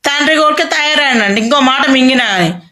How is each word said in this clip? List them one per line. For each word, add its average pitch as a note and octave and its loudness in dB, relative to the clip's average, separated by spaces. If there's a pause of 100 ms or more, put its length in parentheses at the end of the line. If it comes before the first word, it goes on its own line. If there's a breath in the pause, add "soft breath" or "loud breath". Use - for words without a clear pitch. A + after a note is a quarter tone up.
తండ్రి D4 0
కొడుకు D4+ 0
తయారైనండి. D4 0
ఇంకో B3 0
మాట C4+ 0
మింగినా B3+ 2
అని F3+ -2 (180)